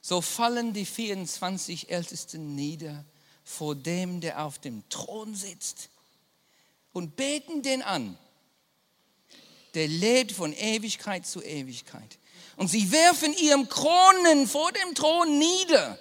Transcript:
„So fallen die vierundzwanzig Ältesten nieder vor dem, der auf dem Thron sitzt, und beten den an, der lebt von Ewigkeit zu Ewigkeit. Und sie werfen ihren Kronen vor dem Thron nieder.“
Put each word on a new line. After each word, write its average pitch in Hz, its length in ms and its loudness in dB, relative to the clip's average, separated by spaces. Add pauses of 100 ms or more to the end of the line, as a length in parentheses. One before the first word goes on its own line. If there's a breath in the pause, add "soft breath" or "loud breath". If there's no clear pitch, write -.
„So 180 200 -2
fallen 233 520 -2
die 196 120 -4
vierundzwanzig 190 1040 -8
Ältesten 160 640 -8
nieder 147 500 -8 (380 soft breath)
vor 151 320 -8
dem, 175 440 -6
der 160 240 -6
auf 143 140 -10
dem 113 320 -12
Thron 220 460 -10
sitzt, - 540 -12 (1000)
und 170 240 -10
beten 294 460 -6
den 262 220 -2
an, 123 340 -4 (1600 soft breath)
der 160 160 -2
lebt 214 420 2
von 165 220 -6
Ewigkeit 214 720 -6
zu - 140 -10
Ewigkeit. 131 760 -14 (380 loud breath)
Und 185 140 -2
sie 196 240 2
werfen 320 400 6
ihren 294 340 4
Kronen 339 800 6
vor 320 240 0
dem 359 240 -4
Thron 320 420 2
nieder.“ 311 640 2